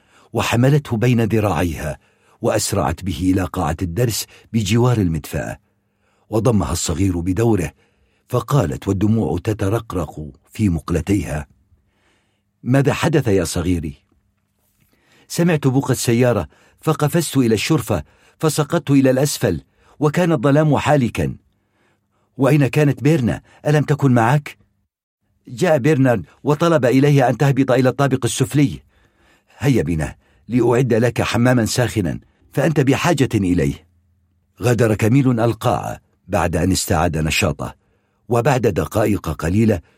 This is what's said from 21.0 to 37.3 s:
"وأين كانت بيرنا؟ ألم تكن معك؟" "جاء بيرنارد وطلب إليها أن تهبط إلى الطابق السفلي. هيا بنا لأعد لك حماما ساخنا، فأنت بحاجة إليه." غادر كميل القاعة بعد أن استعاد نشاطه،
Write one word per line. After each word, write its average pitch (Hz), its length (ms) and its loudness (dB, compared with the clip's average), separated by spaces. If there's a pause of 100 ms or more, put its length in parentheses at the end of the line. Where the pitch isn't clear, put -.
"وأين 135 300 2
كانت 139 360 0
بيرنا؟ 123 380 0 (260)
ألم 151 160 2
تكن 139 280 2
معك؟" 123 460 2 (920)
"جاء 147 300 0
بيرنارد 127 480 2 (180)
وطلب 147 420 2
إليها 135 440 4
أن 117 80 -2
تهبط 135 340 2
إلى 127 180 2
الطابق 131 360 0
السفلي. 113 540 -2 (760)
هيا 117 260 2
بنا 78 320 -4 (320)
لأعد 120 460 2
لك 117 280 0
حماما 120 440 2
ساخنا، 98 540 -2 (340)
فأنت 156 260 0
بحاجة 135 540 0
إليه." 87 540 -2 (720)
غادر 110 340 2
كميل 120 440 2
القاعة 98 600 -2 (280)
بعد 85 280 -2
أن 87 160 0
استعاد 85 460 0
نشاطه، 78 580 -4 (540)